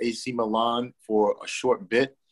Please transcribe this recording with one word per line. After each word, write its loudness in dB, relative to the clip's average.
A 0
C -8
Milan 0
for 2
a -12
short -2
bit. 0